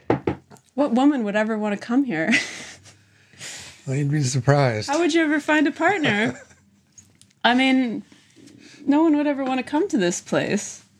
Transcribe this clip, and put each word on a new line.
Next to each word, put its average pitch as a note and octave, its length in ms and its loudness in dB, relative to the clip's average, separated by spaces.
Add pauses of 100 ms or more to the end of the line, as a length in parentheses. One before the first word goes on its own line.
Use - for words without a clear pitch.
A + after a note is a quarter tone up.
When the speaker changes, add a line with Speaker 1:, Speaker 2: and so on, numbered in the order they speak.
(760)
Speaker 1:
What B3+ 180 0
woman C4+ 300 4
would G3+ 120 -4
ever G#3+ 220 0
wanna G#3 200 -2
come B3+ 280 0
here? D#3+ 320 -2
<laughs> - 60 -2 (1400)
Speaker 2:
Well, C3+ 120 -4
you'd C#3+ 140 -2
be D3+ 120 0
surprised. C3 680 2
Speaker 1:
How C#4+ 100 0
would E4 140 2
you E4 100 4
ever D4+ 180 0
find D4+ 260 2
a D#4 60 0
partner? C4 680 0 (560)
Speaker 2:
<laughs> - 480 -16
Speaker 1:
I A#3 100 4
mean, C4 500 2 (840)
no D4 160 4
one D4+ 140 4
would D4 100 0
ever C#4 160 -2
wanna C4 180 -2
come D4+ 280 -2
to D#4 80 0
this F3 240 0
place, - 640 -4 (140)